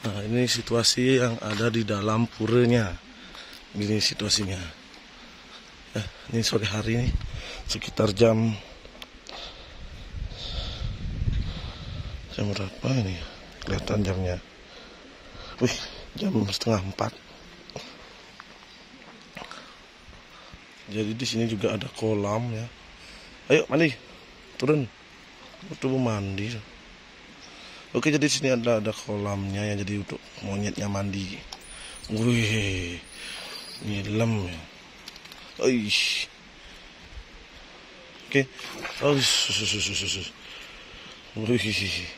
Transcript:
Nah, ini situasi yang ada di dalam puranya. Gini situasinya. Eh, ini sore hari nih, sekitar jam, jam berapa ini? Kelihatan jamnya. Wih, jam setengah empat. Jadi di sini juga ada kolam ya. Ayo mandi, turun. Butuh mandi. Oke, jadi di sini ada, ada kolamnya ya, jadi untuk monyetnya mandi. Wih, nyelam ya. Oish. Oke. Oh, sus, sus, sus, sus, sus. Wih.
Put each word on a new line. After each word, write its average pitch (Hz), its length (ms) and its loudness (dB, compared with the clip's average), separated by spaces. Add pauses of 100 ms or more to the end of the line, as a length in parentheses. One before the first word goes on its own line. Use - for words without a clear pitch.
Nah, 104 240 -2
ini 120 160 4
situasi 120 800 4
yang 117 160 2
ada 107 320 2
di 110 160 2
dalam 107 400 4
puranya. 117 640 6 (800)
Gini 104 320 2
situasinya. 98 560 0 (1400)
Eh, 104 120 -4 (280)
ini 113 80 2
sore 107 240 2
hari 107 320 0
nih, 123 120 2 (600)
sekitar 107 400 2
jam, 113 400 8 (3750)
jam 101 160 2
berapa 98 360 -4 (120)
ini? 95 160 2 (480)
Kelihatan 104 400 0
jamnya. 92 320 2 (1300)
Wih, 123 120 4 (440)
jam 196 160 0 (160)
setengah 104 320 2
empat. 98 320 -4 (3750)
Jadi 107 240 0
di 123 140 -4
sini 113 180 2
juga 110 320 0
ada - 160 -6
kolam 110 560 2
ya. 113 140 -4 (840)
Ayo 151 240 8
mandi, 151 220 6 (680)
turun. 143 240 4 (880)
Butuh 131 240 0
mandi. 104 560 0 (1400)
Oke, 120 160 4
jadi 147 160 6
di 143 80 4
sini 139 160 2
ada, 117 320 4
ada 104 80 0
kolamnya 101 800 -2
ya, 104 160 0
jadi 101 160 -2
untuk - 160 -8 (240)
monyetnya 101 480 -2
mandi. 98 480 -2 (720)
Wih, 107 880 2 (880)
nyelam 104 640 0
ya. 82 120 -8 (1000)
Oish. 113 640 2 (2000)
Oke. 135 240 4 (560)
Oh, 143 160 6
sus, - 320 4
sus, 107 240 0
sus, 101 160 0
sus, 98 160 -2
sus. 98 200 -4 (1080)
Wih. 101 800 0